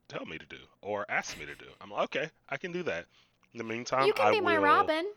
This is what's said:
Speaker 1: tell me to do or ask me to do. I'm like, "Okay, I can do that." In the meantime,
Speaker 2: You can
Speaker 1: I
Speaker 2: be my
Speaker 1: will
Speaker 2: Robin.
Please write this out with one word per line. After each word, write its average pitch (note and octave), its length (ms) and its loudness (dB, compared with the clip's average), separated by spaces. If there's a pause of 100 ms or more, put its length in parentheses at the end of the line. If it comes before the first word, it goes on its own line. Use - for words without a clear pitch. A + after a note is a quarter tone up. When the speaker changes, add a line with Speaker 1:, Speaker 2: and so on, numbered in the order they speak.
Speaker 1:
tell D3+ 180 -10
me D#3 120 -10
to - 80 -18
do - 120 -16 (220)
or G2+ 280 -4
ask - 300 -4
me - 80 -12
to D2 100 -12
do. - 100 -18 (140)
I'm G2+ 100 -16
like, C#3+ 140 -2 (120)
"Okay, D3+ 140 -4 (180)
I C#3 80 -8
can F3+ 140 -10
do F3 140 -4
that." F2 220 -4 (460)
In A#2 60 -12
the A2+ 60 -6
meantime, B2 420 0
Speaker 2:
You G#4+ 60 6
can C5+ 160 2
Speaker 1:
I - 20 8
Speaker 2:
be A4 100 6
my F4 180 4
Speaker 1:
will D4+ 60 4
Speaker 2:
Robin. E4 420 4 (100)